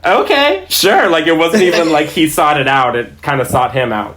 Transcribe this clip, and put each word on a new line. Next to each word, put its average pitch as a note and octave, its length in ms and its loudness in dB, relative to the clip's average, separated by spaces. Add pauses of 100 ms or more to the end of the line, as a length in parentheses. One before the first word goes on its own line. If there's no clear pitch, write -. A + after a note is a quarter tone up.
Okay, D#4 640 0
sure. G#3+ 400 2
Like, D#3+ 180 0
it E3 80 2
wasn't E3 280 0
even E3+ 280 2
like D3+ 160 2
he D#3+ 220 -2
sought D3+ 300 0
it C3 80 -2
out. C3 280 0
It A#2 260 -6
kinda C3+ 240 -2
sought B2 280 -2
him B2+ 180 -2
out. G#2 260 -6